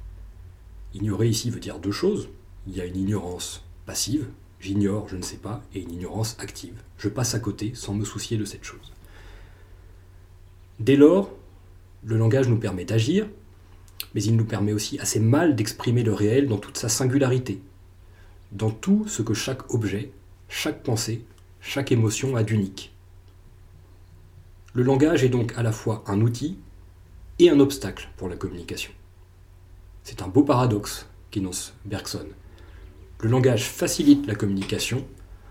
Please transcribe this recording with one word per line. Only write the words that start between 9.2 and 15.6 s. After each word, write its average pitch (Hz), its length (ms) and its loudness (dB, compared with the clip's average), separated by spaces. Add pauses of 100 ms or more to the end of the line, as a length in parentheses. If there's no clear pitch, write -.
Dès 131 180 4
lors, 170 340 8 (720)
le 110 140 0
langage 120 300 4
nous 113 100 4
permet 92 260 -4
d'agir, 131 420 2 (880)
mais 104 80 -2
il 113 140 4
nous 113 80 4
permet 107 300 0
aussi - 240 -4
assez - 200 -2
mal 139 380 4
d'exprimer 117 460 0